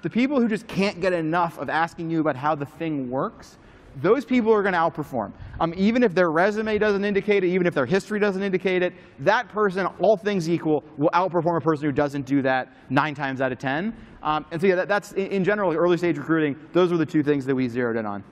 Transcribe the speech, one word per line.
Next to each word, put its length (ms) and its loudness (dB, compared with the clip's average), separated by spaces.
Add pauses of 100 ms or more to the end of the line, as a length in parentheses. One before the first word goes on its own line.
the 100 -4
people 300 2
who 80 2
just 180 -4
can't 340 -2
get 120 0
enough 460 0
of 100 -6
asking 420 -2
you 100 0
about 140 2
how 200 0
the 100 -6
thing 460 -6
works, 480 -6 (420)
those 240 2
people 280 2
are 100 4
gonna 160 0
outperform. 540 -2 (280)
Um, 160 -2
even 260 2
if 120 2
their 180 4
resume 460 0
doesn't 260 2
indicate 400 0
it, 40 2
even 180 2
if 80 0
their 120 2
history 320 0
doesn't 240 0
indicate 400 0
it, 120 -2 (260)
that 300 0
person, 360 0 (140)
all 160 4
things 320 -2
equal, 340 0 (140)
will 140 2
outperform 480 0
a 20 -2
person 240 0
who 80 0
doesn't 340 -2
do 160 0
that 320 -2 (160)
nine 240 0
times 260 -6
out 120 0
of 60 -8
ten. 360 -4 (280)
Um, 280 -2
and 100 -6
so, 60 2
yeah, 100 4
that, 120 -2
that's, 240 -2
in, 140 -4
in 180 -2
general, 240 0
like, 100 0
early 200 2
stage 180 0
recruiting, 400 0 (160)
those 180 4
were 60 0
the 100 2
two 160 0
things 220 0
that 100 0
we 140 0
zeroed 280 -2
in 100 -4
on. 240 -8